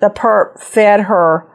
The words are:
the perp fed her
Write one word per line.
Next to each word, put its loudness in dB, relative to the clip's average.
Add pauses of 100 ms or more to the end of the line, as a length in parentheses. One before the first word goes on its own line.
the 2
perp -2
fed 2
her -2